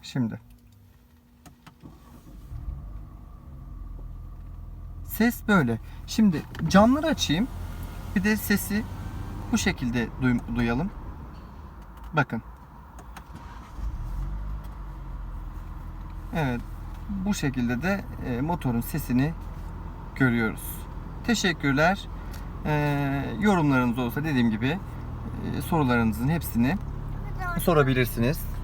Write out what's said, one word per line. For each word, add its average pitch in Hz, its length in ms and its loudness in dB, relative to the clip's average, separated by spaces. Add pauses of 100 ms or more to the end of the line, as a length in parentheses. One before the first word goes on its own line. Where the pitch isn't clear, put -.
Şimdi. 113 380 -2 (4000)
Ses - 420 2
böyle. 131 320 6 (280)
Şimdi 190 340 6 (260)
camları 247 400 8
açayım. 214 400 2 (680)
Bir 190 80 2
de 214 140 4
sesi 208 460 0 (680)
bu 233 60 4
şekilde 123 500 2 (140)
duy-, 120 340 2
duyalım. 120 360 2 (1200)
Bakın. 127 280 2 (4000)
Evet. 131 260 2 (480)
Bu 202 240 0
şekilde 123 480 0
de, 196 220 2 (220)
e, 123 160 -2
motorun 139 400 0
sesini 143 520 2 (840)
görüyoruz. 117 480 4 (600)
Teşekkürler. 170 840 4 (580)
E, 143 720 2
yorumlarınız 143 600 6
olsa 127 240 0
dediğim 127 260 4
gibi, 123 300 0 (800)
e, - 40 -2
sorularınızın 120 680 4
hepsini 151 480 2 (840)
sorabilirsiniz. 131 840 4 (220)